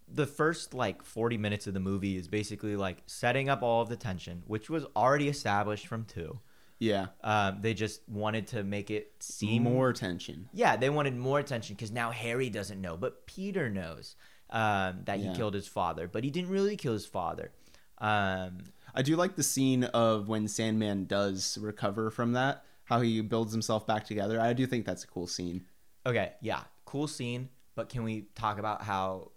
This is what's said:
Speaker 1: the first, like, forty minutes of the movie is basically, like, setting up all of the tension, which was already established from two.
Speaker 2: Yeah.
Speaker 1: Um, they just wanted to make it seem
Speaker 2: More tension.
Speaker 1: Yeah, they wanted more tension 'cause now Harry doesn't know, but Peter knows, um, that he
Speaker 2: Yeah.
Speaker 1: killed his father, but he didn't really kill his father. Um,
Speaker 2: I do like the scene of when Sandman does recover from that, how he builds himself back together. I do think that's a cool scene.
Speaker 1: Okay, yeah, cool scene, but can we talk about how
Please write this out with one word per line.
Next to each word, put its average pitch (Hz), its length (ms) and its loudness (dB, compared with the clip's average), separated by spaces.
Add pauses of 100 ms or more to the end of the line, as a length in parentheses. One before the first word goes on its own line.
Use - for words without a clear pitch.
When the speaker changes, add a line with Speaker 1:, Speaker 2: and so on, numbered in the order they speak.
Speaker 1:
the 135 200 0
first, 156 480 0
like, 117 280 -2
forty 117 340 0
minutes 104 300 -2
of 98 80 -4
the 98 60 -2
movie 95 360 0
is 90 120 -6
basically, 104 480 -4
like, 95 300 -4
setting 131 420 0
up 139 140 0
all 117 200 4
of 107 60 -2
the 120 80 -6
tension, 87 500 -8
which 107 240 -4
was 160 140 -2 (100)
already 139 340 6
established 104 600 0
from 113 160 -4
two. 85 340 -8 (400)
Speaker 2:
Yeah. 101 280 2 (160)
Speaker 1:
Um, 101 400 2
they 113 120 2
just 104 340 -4
wanted 107 400 -2
to 107 140 -4
make 101 280 -4
it 107 300 -4
seem 113 420 0
Speaker 2:
More 123 300 4
tension. 90 600 -6
Speaker 1:
Yeah, 190 240 4
they 131 140 4
wanted 143 260 2
more 135 260 2
tension 117 340 -6
'cause 107 140 -8
now 117 200 -2
Harry 117 400 -2
doesn't 101 300 -6
know, 87 160 -6
but - 300 -6
Peter 190 440 -4
knows, 82 440 -6 (360)
um, 98 560 2
that 101 120 0
he 101 60 -2
Speaker 2:
Yeah. 92 100 0
Speaker 1:
killed 104 200 0
his 98 120 -4
father, 85 400 0
but 113 160 -2
he 143 80 0
didn't 180 200 -2
really 196 260 2
kill 135 160 -2
his 104 140 -2
father. 82 440 -4 (480)
Um, 95 600 2 (360)
Speaker 2:
I 131 80 2
do 151 140 4
like 185 200 2
the 143 60 0
scene 131 420 4
of 110 440 4
when 110 200 2
Sandman 107 580 2
does 98 520 0
recover 107 520 -2
from 120 220 0
that, 131 320 2 (200)
how 120 160 4
he 113 200 2
builds 110 320 0
himself 110 340 0
back 107 180 2
together. 107 360 0
I 117 120 4
do 127 140 2
think 120 180 0
that's 92 200 -4
a - 40 -20
cool 87 180 -6
scene. 90 380 -4 (420)
Speaker 1:
Okay, 110 340 0
yeah, 85 240 -4 (200)
cool 143 240 -4
scene, 127 400 -6 (260)
but 113 140 -6
can 120 160 -6
we 110 180 -4 (120)
talk 104 240 -2
about 107 240 -4
how 95 540 -2